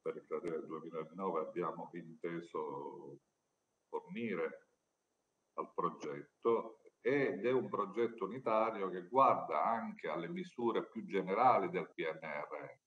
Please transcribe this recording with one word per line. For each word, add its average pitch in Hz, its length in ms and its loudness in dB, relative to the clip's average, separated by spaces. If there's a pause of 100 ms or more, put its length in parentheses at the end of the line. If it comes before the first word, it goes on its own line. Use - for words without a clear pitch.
per 80 160 -4
il - 80 -14
cratere 80 340 -2
del 71 60 -8
duemilanove 80 760 -4
abbiamo 80 540 -4
inteso 78 1300 -8 (680)
fornire 85 840 -6 (840)
al 78 200 -6
progetto, 82 1080 -2 (260)
ed 113 400 2
è 123 60 4
un 120 180 2
progetto 101 540 0
unitario 110 680 2
che 90 200 -6
guarda 107 560 6
anche 113 420 -2
alle 82 220 -2
misure 110 580 -2
più 107 180 -8
generali 95 640 4
del 85 240 -2
P - 60 -16
N 78 200 -2
R 76 300 -6
R. 73 380 -10